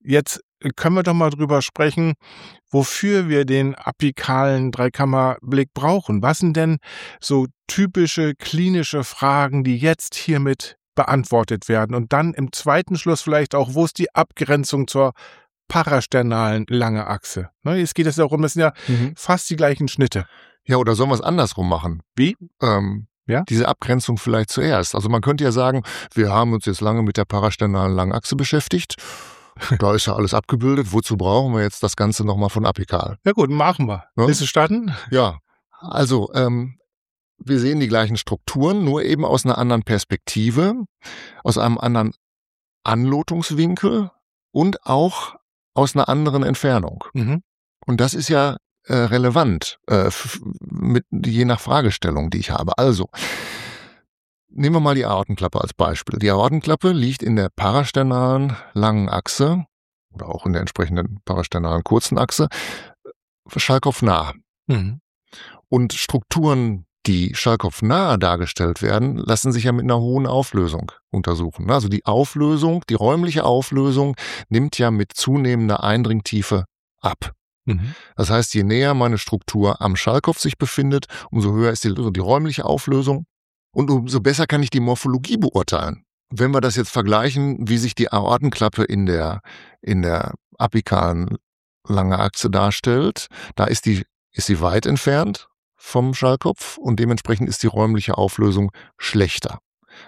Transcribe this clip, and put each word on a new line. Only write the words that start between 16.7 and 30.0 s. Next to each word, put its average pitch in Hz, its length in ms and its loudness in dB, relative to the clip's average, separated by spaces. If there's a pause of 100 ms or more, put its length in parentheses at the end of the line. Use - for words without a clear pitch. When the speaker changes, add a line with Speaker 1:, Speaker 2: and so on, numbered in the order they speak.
Speaker 1:
lange 113 360 0
Achse? - 440 -8 (120)
Ne, 165 140 0
jetzt 175 180 -2
geht 160 120 2
es 147 100 -2
ja 160 80 4
darum, 151 160 0
das 156 140 0
sind 165 80 2
ja 156 100 4 (160)
Speaker 2:
Mhm. 123 260 0
Speaker 1:
fast - 360 -2
die 165 60 -4
gleichen 143 320 2
Schnitte. 117 360 0 (400)
Speaker 2:
Ja, 127 140 2
oder 113 160 4
sollen 131 160 2
wir 131 40 2
es 110 60 0
andersrum 117 480 0
machen? 85 320 -2 (160)
Speaker 1:
Wie? 160 180 2 (280)
Speaker 2:
Ähm, 104 440 0 (200)
Speaker 1:
Ja? 123 160 0
Speaker 2:
diese 113 260 2
Abgrenzung 123 480 -2
vielleicht 110 340 0
zuerst. 131 440 0
Also 101 160 0
man 117 100 2
könnte 143 240 0
ja 123 80 2
sagen, 127 300 0 (320)
wir 104 180 2
haben 117 220 2
uns 107 100 -2
jetzt 98 160 -2
lange 110 220 0
mit 104 160 0
der 104 80 0
parasternalen 98 680 0
Langachse 92 420 -2
beschäftigt. 151 640 -2
Speaker 1:
<laughs> - 60 -18 (720)
Speaker 2:
Da 101 160 2
ist 107 100 2